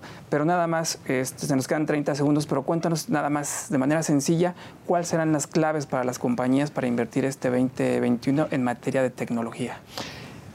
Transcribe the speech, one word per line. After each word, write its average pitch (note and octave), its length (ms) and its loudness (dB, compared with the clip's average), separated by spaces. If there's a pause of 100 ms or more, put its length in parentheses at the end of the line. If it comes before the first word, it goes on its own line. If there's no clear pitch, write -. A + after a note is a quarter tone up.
(300)
pero D3+ 160 2
nada F3 220 2
más, D#3+ 400 -2
este, C3 400 -2
se C#3+ 80 2
nos C3 120 0
quedan D#3 200 0
treinta D3+ 260 0
segundos, C#3+ 320 2
pero C#3 160 0
cuéntanos E3 480 0
nada D3 220 0
más - 400 -4
de C#3 80 2
manera D3 240 2
sencilla E3 500 2 (320)
cuáles F3 220 0
serán D#3+ 240 2
las D3 160 0
claves D#3 400 0
para C3 160 0
las B2 160 -2
compañías B2+ 500 2
para C3+ 160 -2
invertir A#2+ 400 0
este C3+ 240 -2
veinte B2+ 140 2
veintiuno B2+ 880 2
en C#3 100 0
materia B2 400 0
de B2+ 80 2
tecnología. A#2 680 -6 (760)